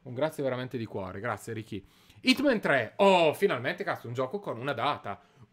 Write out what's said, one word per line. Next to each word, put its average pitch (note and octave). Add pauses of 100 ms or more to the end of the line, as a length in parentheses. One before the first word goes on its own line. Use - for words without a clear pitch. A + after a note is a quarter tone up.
un B2
grazie D3+
veramente B2+
di A2+
cuore. G2
Grazie, A2+
Ricky. G#2+ (360)
Hitman B3+
tre. C3+
Oh, F3+
finalmente, C#3+
cazzo, C3
un A#2
gioco C3
con C3+
una C3+
data. A2 (320)